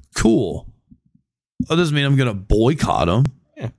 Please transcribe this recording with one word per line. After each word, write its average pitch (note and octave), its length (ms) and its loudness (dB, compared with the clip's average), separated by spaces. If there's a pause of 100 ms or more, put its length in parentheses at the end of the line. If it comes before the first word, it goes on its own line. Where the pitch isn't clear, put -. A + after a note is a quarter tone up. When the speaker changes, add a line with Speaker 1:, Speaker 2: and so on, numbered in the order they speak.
(160)
Speaker 1:
Cool. B2+ 520 0 (1000)
That D#3 80 -2
doesn't E3 200 0
mean C#3+ 100 0
I'm C#3 100 2
gonna B2+ 180 0
boycott G2+ 760 0
'em. A2 160 2 (320)
Speaker 2:
Yeah. C3 220 -8